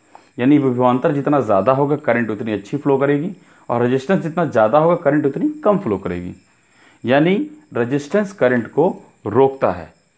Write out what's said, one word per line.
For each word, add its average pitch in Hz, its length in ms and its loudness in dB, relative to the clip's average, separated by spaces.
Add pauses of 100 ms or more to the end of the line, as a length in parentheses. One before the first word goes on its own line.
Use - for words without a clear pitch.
(380)
यानी 135 200 4
विभवांतर 127 540 2
जितना 143 280 0
ज़्यादा 107 320 2
होगा, 143 240 0
करंट 117 340 -2
उतनी 110 220 -6
अच्छी 101 240 -6
फ्लो 139 220 0
करेगी, 143 320 0 (380)
और 120 140 -2
रेजिस्टेंस 131 400 0
जितना 165 220 -4
ज़्यादा 113 340 2
होगा, 165 180 2
करंट 151 300 0
उतनी 143 220 -2 (160)
कम 208 140 2
फ्लो 101 200 -2
करेगी। 90 360 -8 (720)
यानी 147 300 4 (400)
रेजिस्टेंस 143 580 -2
करंट 123 360 0
को 156 200 0 (380)
रोकता 123 460 0
है। 85 200 -14 (260)